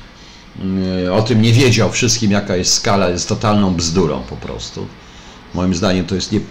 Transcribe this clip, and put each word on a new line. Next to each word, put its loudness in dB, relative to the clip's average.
mm, -2
o 2
tym 2
nie 4
wiedział 4
wszystkim, 0
jaka 0
jest 0
skala, 0
jest -4
totalną 2
bzdurą 0
po -10
prostu. -10
Moim 0
zdaniem 0
to -4
jest -4
nie-, 2